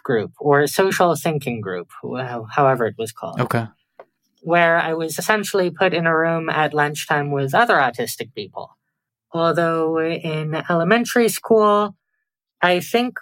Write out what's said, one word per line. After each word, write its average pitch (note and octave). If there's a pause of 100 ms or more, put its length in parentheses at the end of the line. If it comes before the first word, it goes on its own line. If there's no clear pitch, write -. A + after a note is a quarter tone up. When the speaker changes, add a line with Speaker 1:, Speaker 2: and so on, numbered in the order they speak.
Speaker 1:
group G#2
or C#3+
social F#3+
thinking C#3+
group, F2+ (160)
wh-, B2
however C3
it G#2
was A2+
called. F#2+
Speaker 2:
Okay. A#2 (760)
Speaker 1:
Where E3+
I D#3+
was D#3+
essentially G3
put F3
in E3
a E3
room E3
at D3+
lunchtime D3
with C#3
other A3+
autistic B2
people. - (560)
Although E3
in D#3 (140)
elementary G#3+
school, G#3 (640)
I F3+
think A#3+